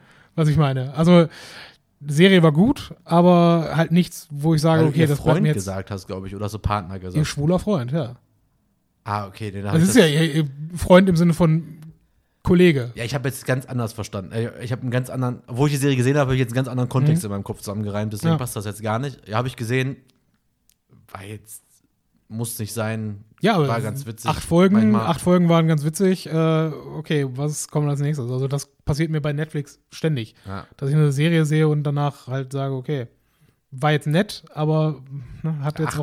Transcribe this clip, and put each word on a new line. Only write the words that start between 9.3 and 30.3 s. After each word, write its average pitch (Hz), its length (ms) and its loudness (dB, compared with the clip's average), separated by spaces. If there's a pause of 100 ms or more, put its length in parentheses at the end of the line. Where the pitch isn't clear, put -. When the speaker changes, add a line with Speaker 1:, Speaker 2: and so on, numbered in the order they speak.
Speaker 2:
den 98 160 -8
hab 101 80 -2
Speaker 1:
Das 160 80 4
Speaker 2:
ich 190 80 4
Speaker 1:
ist 202 80 4
Speaker 2:
das 202 60 10
Speaker 1:
ja 160 40 4
ihr, 151 260 0
ihr 160 100 0 (300)
Freund 185 360 6
im 170 60 2
Sinne 170 180 4
von 165 440 0 (640)
Kollege. 160 520 4
Speaker 2:
Ja, 117 100 -6
ich 120 100 -6
hab 135 120 -4
jetzt - 180 -8
ganz 127 220 -2
anders 120 260 -4
verstanden. 98 400 -10
Äh, 113 320 -6
ich 110 80 -6
hab 117 80 -6
einen 127 100 -6
ganz 127 200 -2
anderen, 123 360 -4
wo 127 200 0
ich 147 60 0
die 143 60 -2
Serie 139 180 2
gesehen 131 200 2
habe, 139 140 2
hab 131 40 0
ich 127 60 0
jetzt 117 120 -2
einen 120 40 -4
ganz 131 120 -2
anderen 123 200 -4
Kontext 151 340 0
Speaker 1:
Mhm. 113 40 -8
Speaker 2:
in 101 60 -6
meinem 101 120 -6
Kopf 107 140 -10
zusammengereimt, 104 560 -6
deswegen 165 180 -2
Speaker 1:
Ja. 156 60 0
Speaker 2:
passt 123 180 -8
das 104 80 -8
jetzt 104 180 -10
gar 110 160 -2
nicht. 135 300 -10
Ja, 104 80 -4
hab 123 100 -2
ich 131 100 -10
gesehen, 127 400 -4 (1160)
war 95 120 -14
jetzt, - 400 -18 (640)
muss 113 300 -8
nicht 104 140 -8
sein, 110 520 -6 (160)
Speaker 1:
Ja, 208 160 2
aber 151 120 2
Speaker 2:
war 117 120 -2
ganz 110 260 -6
witzig. 113 240 -6
Speaker 1:
acht 151 120 -4
Folgen, 185 340 4
Speaker 2:
Manchmal 214 300 4
Speaker 1:
acht 160 140 -2
Folgen 180 280 4
waren 165 180 4
ganz 156 180 2
witzig. 185 440 0
Äh, 160 420 0 (260)
okay, 151 360 -2
was 147 360 -6
kommt 147 200 -2
als 143 120 -2
nächstes? 143 300 -2
Also 127 180 -2
das 143 180 -4 (180)
passiert 151 260 0
mir 156 100 -2
bei 147 120 -4
Netflix 151 480 -6 (100)
ständig, 143 440 -4 (120)